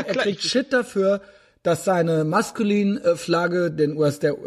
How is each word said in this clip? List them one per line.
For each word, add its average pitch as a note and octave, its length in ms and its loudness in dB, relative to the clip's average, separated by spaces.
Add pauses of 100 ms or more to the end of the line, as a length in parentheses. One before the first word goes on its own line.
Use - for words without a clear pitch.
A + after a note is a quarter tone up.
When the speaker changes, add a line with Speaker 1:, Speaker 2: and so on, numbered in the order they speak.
Speaker 1:
er G3+ 80 -4
Speaker 2:
klar, C4 100 -2
Speaker 1:
kriegt G3+ 220 -4
Speaker 2:
ich - 60 -4
Speaker 1:
Shit C4+ 220 0
dafür, G3 480 0 (400)
dass E3+ 220 0
seine E3 400 2
maskulin, G3+ 760 0
äh, E3+ 200 2
Flagge F3 520 0
den D3+ 280 0
U D#3 60 2
S, C#3+ 160 2
der, D3 140 2 (140)